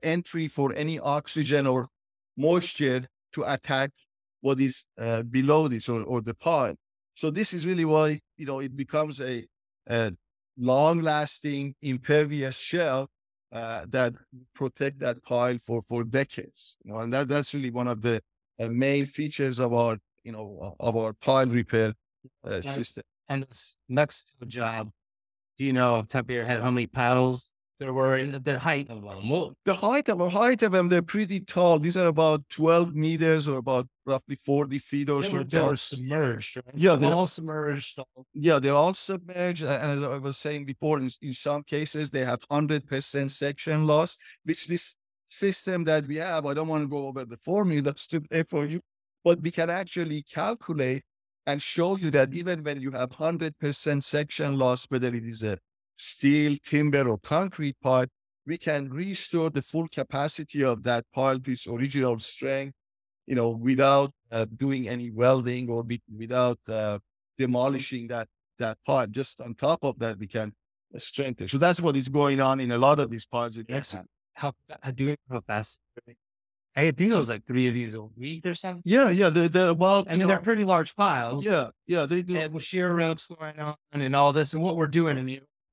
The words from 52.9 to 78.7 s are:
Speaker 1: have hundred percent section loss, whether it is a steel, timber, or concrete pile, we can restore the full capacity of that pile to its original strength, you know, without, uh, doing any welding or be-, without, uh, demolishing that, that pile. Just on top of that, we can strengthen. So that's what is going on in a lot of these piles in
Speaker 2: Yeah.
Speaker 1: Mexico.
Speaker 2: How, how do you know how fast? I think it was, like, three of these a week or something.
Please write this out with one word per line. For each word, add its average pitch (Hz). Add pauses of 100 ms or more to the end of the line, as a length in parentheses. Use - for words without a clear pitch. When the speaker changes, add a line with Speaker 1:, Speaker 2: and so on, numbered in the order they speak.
Speaker 1:
have 127
hundred 160
percent 143
section 147
loss, 127
whether 127
it 117
is 113
a 104 (400)
steel, 147
timber, 147
or 110
concrete 156
pile, 127 (400)
we 160
can 147
restore 165
the 139
full 160
capacity 143
of 120
that 120
pile 131
to 127
its -
original 127
strength, 135 (520)
you 139
know, 117
without, 139 (220)
uh, 113 (100)
doing 135
any 120
welding 123
or 117
be-, 117 (160)
without, 123 (100)
uh, 107 (380)
demolishing 127
that, 117 (320)
that 110
pile. 131
Just 123
on 117
top 156
of 135
that, 113
we 104
can 107 (420)
strengthen. -
So 139
that's 170
what 156
is 131
going 139
on 135
in 123
a 120
lot 143
of 127
these 113
piles 117
in 117
Speaker 2:
Yeah. 127
Speaker 1:
Mexico. 131 (280)
Speaker 2:
How, 143 (280)
how 135
do 127
you 143
know 147 (180)
how 120
fast? 107 (960)
I 151
think 175
it 220
was, 135
like, 113
three 127
of 117
these 117
a 110
week 131
or 175
something. 180